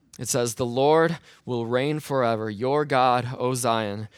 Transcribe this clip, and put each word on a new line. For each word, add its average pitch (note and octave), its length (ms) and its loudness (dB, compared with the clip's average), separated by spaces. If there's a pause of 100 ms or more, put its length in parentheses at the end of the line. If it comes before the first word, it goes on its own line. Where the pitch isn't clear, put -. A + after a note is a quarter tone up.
(200)
it A#2+ 80 -8
says, A#2+ 280 0
"The B2+ 100 -2
Lord D3+ 540 2 (260)
will A#2+ 200 -4
reign C3+ 360 0
forever. A2+ 480 0
Your B2+ 340 0
God, B2+ 540 2
O B2+ 160 -2
Zion, A2 640 -2